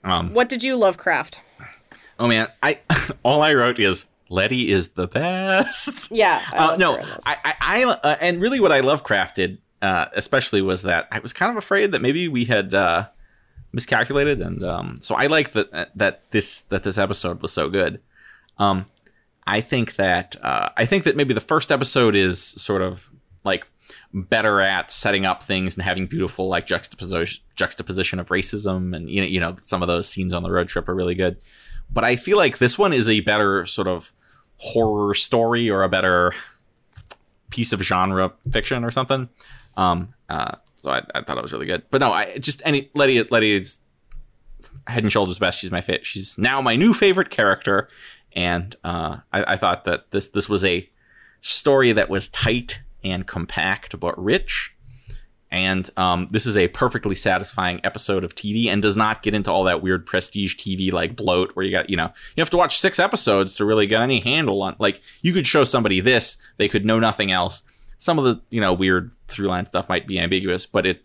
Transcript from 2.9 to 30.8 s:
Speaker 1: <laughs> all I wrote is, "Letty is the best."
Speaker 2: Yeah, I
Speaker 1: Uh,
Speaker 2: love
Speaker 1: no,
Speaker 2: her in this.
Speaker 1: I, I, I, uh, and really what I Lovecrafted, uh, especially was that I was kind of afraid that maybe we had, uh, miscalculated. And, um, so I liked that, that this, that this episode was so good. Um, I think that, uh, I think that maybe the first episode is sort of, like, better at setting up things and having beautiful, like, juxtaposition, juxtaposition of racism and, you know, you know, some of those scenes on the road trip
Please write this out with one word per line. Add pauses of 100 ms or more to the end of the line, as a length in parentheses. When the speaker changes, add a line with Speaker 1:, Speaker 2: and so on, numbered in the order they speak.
Speaker 1:
<laughs>
all
I
wrote
is, (240)
"Letty
is
the
best."
Speaker 2:
Yeah, (100)
I
Speaker 1:
Uh,
Speaker 2:
love
Speaker 1:
no,
Speaker 2:
her
in
this.
Speaker 1:
I,
I,
I,
uh,
and
really
what
I
Lovecrafted, (240)
uh,
especially
was
that
I
was
kind
of
afraid
that
maybe
we
had,
uh, (640)
miscalculated.
And,
um,
so
I
liked
that,
that
this,
that
this
episode
was
so
good. (580)
Um, (600)
I
think
that,
uh,
I
think
that
maybe
the
first
episode
is
sort
of, (340)
like, (460)
better
at
setting
up
things
and
having
beautiful,
like,
juxtaposition, (140)
juxtaposition
of
racism
and,
you
know,
you
know,
some
of
those
scenes
on
the
road
trip